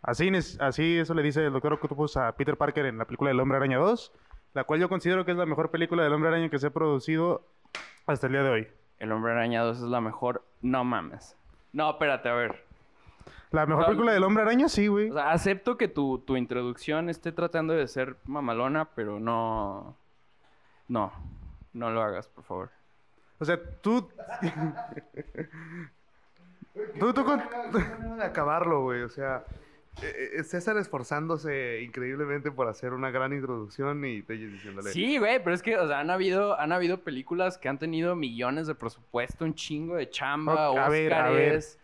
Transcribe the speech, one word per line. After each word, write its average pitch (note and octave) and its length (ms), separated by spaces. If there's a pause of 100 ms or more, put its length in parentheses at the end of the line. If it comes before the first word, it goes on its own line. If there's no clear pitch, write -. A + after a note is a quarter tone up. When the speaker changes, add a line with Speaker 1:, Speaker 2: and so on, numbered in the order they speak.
Speaker 1:
Así D3+ 280
nes-, F#3 300
así D#3 380
eso E3 160
le D#3 80
dice D3 240
el C#3 60
doctor D3 220
Octopus D3+ 420
a A#2+ 160
Peter C#3 240
Parker C#3+ 300
en A2+ 120
la A2+ 60
película C#3 260
del B2+ 100
Hombre C3+ 180
Araña C3+ 200
dos, G#3 340 (420)
la C3+ 100
cual D#3 160
yo F3+ 80
considero F3+ 360
que E3+ 80
es F3 60
la F3 80
mejor D#3+ 240
película E3+ 320
del D3 100
Hombre D#3 180
Araña E3 200
que D3 80
se C3+ 80
ha D3 40
producido D#3+ 760 (600)
hasta D3 200
el C3 60
día C#3 100
de C3+ 80
hoy. A2 180 (300)
Speaker 2:
El A2 140
Hombre A2+ 200
Araña A#2 300
dos A#2 160
es B2 60
la A#2+ 160
mejor. A#2 440 (160)
No B2+ 240
mames. A2 520 (360)
No, D3+ 180
espérate, C#3 380
a A#2+ 60
ver. A#2+ 300 (880)
Speaker 1:
La D#3 140
mejor D#3 160
Speaker 2:
No, E3 60
Speaker 1:
película A3+ 240
del F#3+ 120
Hombre G#3+ 180
Araña, A#3+ 260
sí, G#3 200
güey. G#3 220
Speaker 2:
o C3+ 40
sea, D3 160
acepto G3 460
que A#3 120
tu, C3+ 300
tu C3 180
introducción B2 720
esté E3 240
tratando E3 420
de D3 120
ser C3 380
mamalona, C3+ 680
pero G#2 260
no, A2 760 (920)
no, G#2+ 240 (600)
no A#2 180
lo A2+ 120
hagas, G#2 260
por - 160
favor. F#2 260 (680)
Speaker 1:
O D#3+ 60
sea, E3+ 140 (220)
tú, A3 280 (320)
<laughs> F3 80 (2500)
tú, A3+ 140
tú C#4 120
con C#4 140
Speaker 3:
No A#3+ 400
hay F#3 60 (140)
manera A3+ 180
de A3 80
acabarlo, D#3 580
güey, B2 200
o A#2+ 60
sea, C3+ 360 (580)
eh, C3 360
eh, D#3 60
César F3+ 340
esforzándose D3 1040
increíblemente C#3 680
por B2+ 180
hacer B2 260
una C3 160
gran C3 240
introducción C3+ 720
y A2 160
Telles A2 300
diciéndole G2 380
Speaker 2:
Sí, A#3+ 280
güey, A#3 240
pero F3 120
es G3+ 80
que, A3 140
o F3 100
sea, C#3+ 140
han D3+ 100
habido, F#3+ 480
han D3+ 140
habido F3+ 300
películas F3 560
que - 100
han C#3 100
tenido E3 380
millones C3 500
de D#3 80
presupuesto, - 720
un D#3+ 100
chingo D#3+ 420
de C#3+ 120
chamba, D3+ 600
Speaker 1:
Ok, C3 80
a C#3 100
ver, D#3 240
a C3 160
ver. C#3 280
Speaker 2:
Óscares, - 280